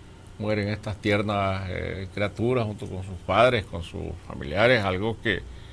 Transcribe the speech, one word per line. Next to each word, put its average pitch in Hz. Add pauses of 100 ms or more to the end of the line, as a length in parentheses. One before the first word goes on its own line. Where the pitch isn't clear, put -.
(400)
mueren 104
estas 104
tiernas, 101
eh, 87
criaturas 110
junto 104
con 92
sus 98 (100)
padres, 110
con 85
sus 85 (240)
familiares, 101
algo 98
que, 101 (320)